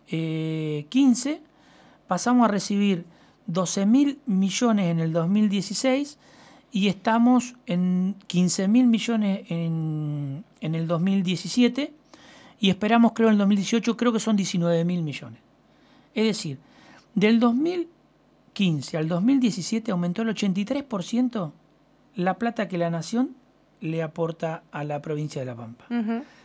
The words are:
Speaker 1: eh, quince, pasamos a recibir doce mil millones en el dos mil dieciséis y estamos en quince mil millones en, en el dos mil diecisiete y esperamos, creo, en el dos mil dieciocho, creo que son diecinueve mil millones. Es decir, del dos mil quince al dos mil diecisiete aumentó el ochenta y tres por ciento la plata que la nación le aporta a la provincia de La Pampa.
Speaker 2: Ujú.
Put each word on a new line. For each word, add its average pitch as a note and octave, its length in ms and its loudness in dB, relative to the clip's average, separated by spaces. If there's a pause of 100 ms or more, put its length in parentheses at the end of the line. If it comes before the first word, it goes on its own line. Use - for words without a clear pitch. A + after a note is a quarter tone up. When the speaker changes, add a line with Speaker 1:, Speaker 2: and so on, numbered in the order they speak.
Speaker 1:
eh, D#3+ 800 -4
quince, C#4 520 2 (720)
pasamos A#3+ 320 2
a G#3+ 60 4
recibir G3+ 560 0 (420)
doce F#3 380 -2
mil C4+ 400 4
millones F#3+ 640 2
en E3 80 0
el E3 140 -2
dos E3+ 160 0
mil G#3+ 180 4
dieciséis B3+ 720 -2 (500)
y G3+ 200 0
estamos A#3+ 640 2 (120)
en F3+ 500 0 (100)
quince F3+ 400 2
mil B3 200 6
millones G#3+ 640 0
en, D#3 920 -4 (160)
en D#3+ 160 -4
el E3 120 -4
dos E3 120 -2
mil F#3+ 240 2
diecisiete A#3+ 720 0 (640)
y F#3+ 100 4
esperamos, A3+ 440 2
creo, A3+ 160 4
en G#3+ 60 6
el - 20 4
dos G3+ 100 2
mil G#3 80 4
dieciocho, A3+ 400 0
creo A#3+ 160 0
que A3 80 -2
son A3 160 0
diecinueve E3+ 480 0
mil F3 200 -2
millones. C#3 360 -10 (760)
Es A3 120 2
decir, G#3 340 -2 (560)
del G#3+ 240 4
dos A#3 160 4
mil E4+ 320 -2 (640)
quince E3 460 -2
al D#3+ 100 -2
dos F3 160 -2
mil C4+ 160 4
diecisiete A3 540 -2
aumentó F3 300 -2
el A3+ 40 -2
ochenta G3+ 320 -2
y G3+ 60 -2
tres C#4 180 -4
por F#3 200 -6
ciento A3+ 500 -2 (600)
la F3+ 200 0
plata A3+ 340 -4
que F3+ 100 -6
la E3+ 120 0
nación A3 480 -4 (420)
le D#3+ 240 -4
aporta E3 600 -6 (100)
a D3 100 -8
la D3 180 -6
provincia D3+ 400 -6
de B2+ 40 -6
La B2 100 -10
Pampa. A#2 340 -16
Speaker 2:
Ujú. A#3 340 -4 (220)